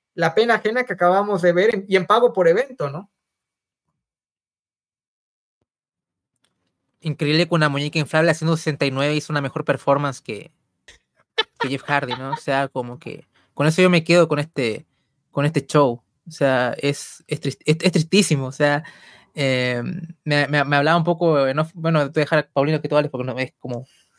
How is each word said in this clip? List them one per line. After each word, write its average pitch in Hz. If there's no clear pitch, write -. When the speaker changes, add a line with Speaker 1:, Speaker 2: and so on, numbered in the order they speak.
Speaker 1:
la 160
pena 226
ajena 226
que 208
acabamos 190
de 175
ver 202
en, 196
y 190
en 180
pago 240
por 180
evento, 185
¿no? 160
Speaker 2:
Increíble 160
que 175
una 156
muñeca 143
inflable 156
haciendo 160
sesenta 147
y 139
nueve 143
hizo 151
una 147
mejor -
performance 143
que, 104
que 131
Jeff 135
Hardy, 139
¿no? 135
O 147
sea, 139
como 123
que -
con 143
eso 160
yo 185
me 170
quedo 170
con 147
este, 131
con 143
este 156
show. 135
O -
sea, 131
es, -
es -
trist-, -
es, 160
es 180
tristísimo. 160
O 131
sea, 147
eh, 127
me, 147
me, 147
me 143
hablaba 156
un 160
poco 165
en 135
off, 160
bueno, 165
te 160
voy -
a 147
dejar 156
a -
Paulino 147
que 151
tú 147
hables 147
porque 123
no, 127
es 131
como, 127